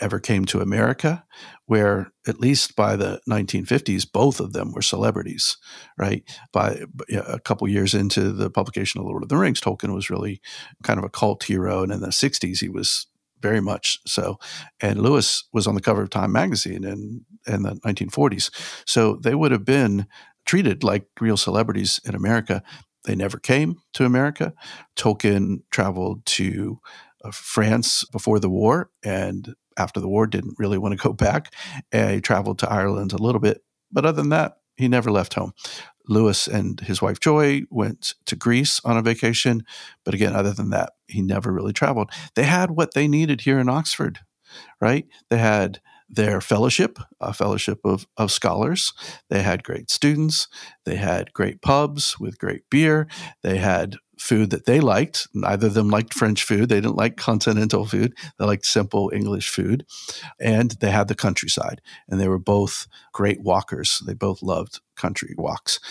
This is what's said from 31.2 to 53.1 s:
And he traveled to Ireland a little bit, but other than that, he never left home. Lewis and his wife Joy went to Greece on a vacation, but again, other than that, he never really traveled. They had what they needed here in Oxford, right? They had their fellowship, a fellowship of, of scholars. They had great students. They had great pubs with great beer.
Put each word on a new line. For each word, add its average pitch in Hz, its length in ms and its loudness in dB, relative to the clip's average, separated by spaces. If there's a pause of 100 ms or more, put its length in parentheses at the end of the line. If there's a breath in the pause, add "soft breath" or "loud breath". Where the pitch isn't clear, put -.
And 110 180 2
he 98 100 0
traveled 98 380 0
to - 120 -2
Ireland 98 420 0
a 101 60 -4
little 113 220 2
bit, 104 220 0 (300)
but 151 120 0
other 156 160 2
than 147 100 0
that, 156 280 0 (180)
he 127 120 2
never 120 220 4
left 98 240 0
home. 95 180 -4 (560 loud breath)
Lewis 107 400 4
and 98 320 -2
his 92 200 -4
wife 104 200 0
Joy 147 500 4
went - 440 -4 (120)
to - 80 -4
Greece 120 500 2
on 120 120 2
a 113 60 2
vacation, 117 600 0 (400 loud breath)
but 101 100 -2
again, 98 200 2
other 101 180 0
than 101 180 -4
that, 98 240 -2 (120)
he 101 160 -2
never 98 300 -2
really 95 200 -2
traveled. 120 380 0 (240 loud breath)
They - 100 4
had 180 280 2
what 156 220 0
they 147 120 4
needed 147 360 2
here 135 180 4
in 127 80 2
Oxford, - 500 -2 (600 loud breath)
right? 131 260 2 (240 soft breath)
They 117 80 4
had 107 420 2 (300 soft breath)
their 104 300 2
fellowship, 120 580 2 (220)
a - 140 -6
fellowship 101 500 -2
of, 98 220 0 (100)
of 104 160 0
scholars. 113 600 -2 (340 loud breath)
They 98 140 2
had 95 200 0
great - 280 -8
students. 151 580 2 (380 loud breath)
They 175 100 -2
had 95 380 -2
great 98 260 -2
pubs 143 580 0
with - 200 -8
great - 320 -6
beer. 156 380 4 (340 loud breath)